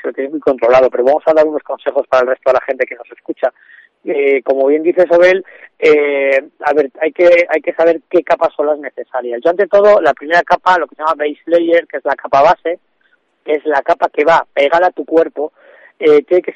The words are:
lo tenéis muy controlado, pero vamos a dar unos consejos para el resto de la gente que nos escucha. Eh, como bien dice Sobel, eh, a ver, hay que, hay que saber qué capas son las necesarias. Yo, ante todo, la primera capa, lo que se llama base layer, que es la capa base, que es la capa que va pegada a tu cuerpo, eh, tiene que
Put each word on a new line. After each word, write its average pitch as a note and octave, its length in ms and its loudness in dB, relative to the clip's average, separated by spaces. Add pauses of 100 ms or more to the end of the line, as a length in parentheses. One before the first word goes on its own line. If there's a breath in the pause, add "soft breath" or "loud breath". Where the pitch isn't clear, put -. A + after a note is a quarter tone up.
lo C3+ 100 -8
tenéis C3+ 180 -8
muy D3+ 100 -10
controlado, B2+ 500 2
pero B2 120 -2
vamos C#3+ 220 2
a D#3+ 80 2
dar D#3 120 4
unos D3+ 180 -6
consejos C3+ 440 -6
para C3 140 2
el B2 80 -2
resto C3 220 -2
de - 20 2
la B2+ 120 -2
gente C3 200 -4
que B2 100 -16
nos A#2 160 -20
escucha. - 400 -8 (540 soft breath)
Eh, C#3 380 -2
como C3+ 240 0
bien D#3 160 0
dice F3 260 2
Sobel, F3+ 340 4 (360 loud breath)
eh, C#3+ 600 0 (240)
a D3 100 -2
ver, C#3+ 180 0 (100)
hay D#3+ 100 -4
que, F3 380 2
hay D#3 120 -2
que F3 120 -8
saber E3 260 0 (100)
qué E3+ 140 0
capas E3 320 -2
son D3 120 -4
las D3 120 -2
necesarias. B2 640 -10
Yo, E3 60 2
ante F3+ 180 -2
todo, G#3 320 4
la D3+ 140 0
primera E3 300 -2
capa, F3+ 340 0
lo D3+ 100 -4
que - 80 -20
se - 60 -14
llama D#3 160 -2
base D3+ 300 -6
layer, E3+ 400 0
que - 100 -12
es - 80 -12
la C#3+ 100 -2
capa - 280 0
base, E3+ 360 0 (640)
que D3+ 100 -4
es D3+ 120 -6
la D3 160 -2
capa E3+ 280 -2
que D3 140 -4
va D3+ 300 2
pegada E3 340 0
a F3 40 0
tu D#3 120 -12
cuerpo, D#3 480 -2 (480 soft breath)
eh, D3+ 240 4
tiene F3+ 200 0
que - 120 -10